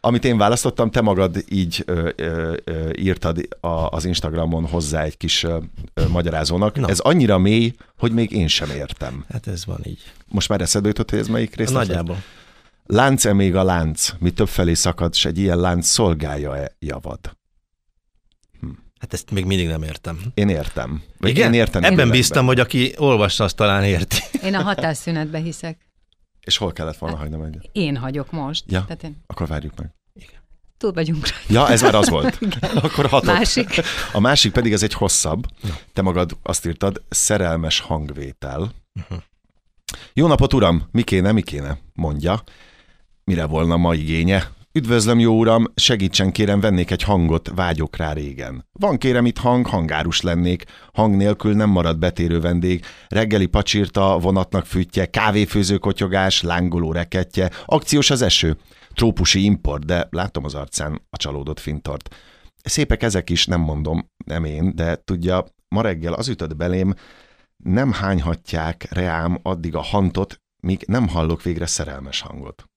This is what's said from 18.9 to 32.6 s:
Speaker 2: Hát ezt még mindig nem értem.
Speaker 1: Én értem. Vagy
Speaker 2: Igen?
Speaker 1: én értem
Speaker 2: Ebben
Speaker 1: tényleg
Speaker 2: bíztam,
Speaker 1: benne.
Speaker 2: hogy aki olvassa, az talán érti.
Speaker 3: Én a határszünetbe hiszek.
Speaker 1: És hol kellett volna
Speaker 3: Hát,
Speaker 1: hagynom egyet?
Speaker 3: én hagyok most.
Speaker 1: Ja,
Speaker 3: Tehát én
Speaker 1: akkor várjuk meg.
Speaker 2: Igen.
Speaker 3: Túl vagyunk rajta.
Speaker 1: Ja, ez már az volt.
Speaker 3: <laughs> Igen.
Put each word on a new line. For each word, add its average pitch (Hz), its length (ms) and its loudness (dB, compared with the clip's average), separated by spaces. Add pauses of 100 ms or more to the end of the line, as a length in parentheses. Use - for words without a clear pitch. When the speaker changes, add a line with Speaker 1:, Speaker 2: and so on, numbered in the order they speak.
Speaker 2:
Hát - 120 -12
ezt - 180 -10
még 95 140 -2
mindig 92 240 0
nem 80 140 -4
értem. 80 380 -10 (140)
Speaker 1:
Én 104 140 2
értem. 73 540 -4 (160)
Vagy 98 120 0
Speaker 2:
Igen? 156 220 4
Speaker 1:
én 117 80 4
értem 98 240 2
Speaker 2:
Ebben 185 120 6
Speaker 1:
tényleg 123 200 4
Speaker 2:
bíztam, 127 300 4
Speaker 1:
benne. - 20 -
Speaker 2:
hogy 127 120 4
aki 127 360 0
olvassa, 113 480 2
az 92 100 0
talán 98 300 2
érti. 95 320 0 (280)
Speaker 3:
Én 190 100 0
a 185 80 0
határszünetbe 160 760 -2
hiszek. 165 480 -10 (540)
Speaker 1:
És - 160 -2
hol 90 160 -2
kellett 80 240 -6
volna 82 200 -8
Speaker 3:
Hát, 76 80 -8
Speaker 1:
hagynom 78 220 -8
egyet? 78 260 -12
Speaker 3:
én 151 240 -2
hagyok 135 340 -8
most. 156 360 -8
Speaker 1:
Ja, 95 180 -2
Speaker 3:
Tehát 165 180 -12
én 151 240 -16
Speaker 1:
akkor - 200 -8
várjuk 76 300 -6
meg. 78 140 -12 (240)
Speaker 2:
Igen. - 260 -20 (360)
Speaker 3:
Túl 202 160 -4
vagyunk 160 360 -2
rajta. - 240 -4
Speaker 1:
Ja, 127 160 6
ez 117 140 6
már - 120 2
az 104 140 6
volt. - 320 0
Speaker 3:
<laughs> - 0 -
Igen. 196 360 -4